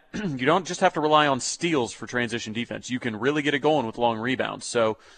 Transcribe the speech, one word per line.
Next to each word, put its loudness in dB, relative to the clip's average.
<clears throat> -20
you -4
don't 2
just -8
have 4
to -2
rely 4
on 2
steals -2
for -12
transition -4
defense. -8
You -4
can -4
really 0
get 0
it -2
going 2
with -8
long 2
rebounds. -4
So, 2